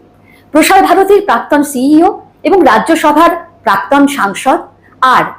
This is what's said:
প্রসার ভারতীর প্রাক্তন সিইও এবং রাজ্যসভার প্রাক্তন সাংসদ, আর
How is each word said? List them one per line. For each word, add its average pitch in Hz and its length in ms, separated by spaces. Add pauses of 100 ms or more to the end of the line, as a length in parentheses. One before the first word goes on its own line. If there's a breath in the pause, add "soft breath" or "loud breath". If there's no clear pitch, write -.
(520 soft breath)
প্রসার 370 320
ভারতীর 381 380
প্রাক্তন 285 420
সিইও 302 580 (220)
এবং 349 180
রাজ্যসভার 302 680 (340)
প্রাক্তন 277 440
সাংসদ, 262 520 (420 soft breath)
আর 240 220 (160)